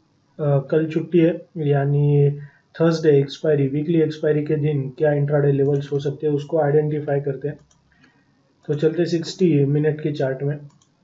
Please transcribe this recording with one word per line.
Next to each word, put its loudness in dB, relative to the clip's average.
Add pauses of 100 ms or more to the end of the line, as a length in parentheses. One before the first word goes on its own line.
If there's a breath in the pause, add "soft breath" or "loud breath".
(400)
अ, 2 (120)
कल 2
छुट्टी 0
है, 4 (240)
यानी 2 (440 loud breath)
Thursday 2
expiry, 0
weekly 0
expiry 0
के -2
दिन -2
क्या 2
intraday 2
levels 0
हो -2
सकते -4
हैं 0
उसको -2
identify 0
करते -6
हैं। -10 (1120 soft breath)
तो -4
चलते 0
सिक्सटी -2 (200)
minute 0
के -4
chart -4
में, -4 (440)